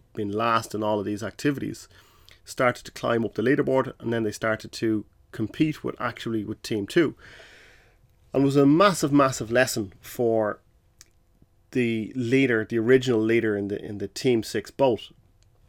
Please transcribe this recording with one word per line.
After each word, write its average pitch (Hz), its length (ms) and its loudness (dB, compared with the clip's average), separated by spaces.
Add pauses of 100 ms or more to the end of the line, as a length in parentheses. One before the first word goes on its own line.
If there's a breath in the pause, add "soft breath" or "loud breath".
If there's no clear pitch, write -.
(140)
been 104 160 -6
last 113 440 -2
in 107 80 -6
all 107 160 0
of 101 80 -6
these 104 160 -6
activities, 113 640 -6 (560 soft breath)
started - 400 -2
to - 80 -16
climb 117 320 -2
up 101 100 -8
the 107 80 -4
leaderboard, 131 560 0
and 117 140 -6
then 117 100 -2
they 107 100 -4
started 110 400 -6
to 110 320 -2 (280)
compete 151 520 -4
with, 123 160 -6
actually 113 440 -6
with 104 180 -10
Team 104 240 -4
two. 151 280 2 (1160 loud breath)
And 135 100 2
it 143 40 6
was 139 100 2
a 143 100 6
massive, 160 460 4
massive 131 380 2
lesson 120 500 0
for 113 600 -2 (1120)
the 113 420 -2
leader, 123 540 2
the 117 100 -2
original 123 420 4
leader 110 360 2
in 101 120 -4
the, 101 160 -6
in 104 140 -12
the 98 100 -8
Team 120 340 0
six - 280 -6
boat. 123 400 0 (580)